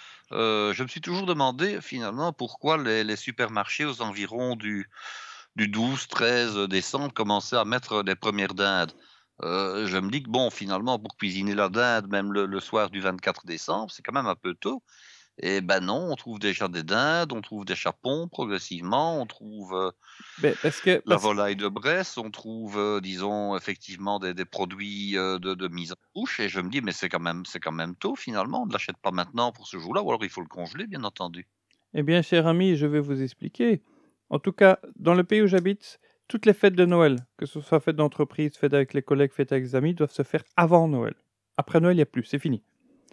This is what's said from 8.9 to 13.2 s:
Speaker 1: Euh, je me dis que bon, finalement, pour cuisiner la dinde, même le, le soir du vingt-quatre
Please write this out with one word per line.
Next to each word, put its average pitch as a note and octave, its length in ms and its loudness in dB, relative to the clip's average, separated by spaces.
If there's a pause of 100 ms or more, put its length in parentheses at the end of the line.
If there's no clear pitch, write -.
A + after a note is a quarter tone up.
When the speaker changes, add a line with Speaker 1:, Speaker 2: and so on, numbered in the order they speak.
Speaker 1:
Euh, F#2+ 440 -2
je F#2 120 0
me F#2+ 120 -2
dis C#3 120 -2
que B2 80 -12
bon, B2 200 2
finalement, G#2 480 -4
pour G#2+ 180 -14
cuisiner G2 380 -2
la G2+ 140 2
dinde, A2+ 400 2
même G2+ 240 -2
le, G2+ 140 0
le G2 140 -4
soir G#2 300 0
du F#2+ 100 -6
vingt-quatre F#2 460 -4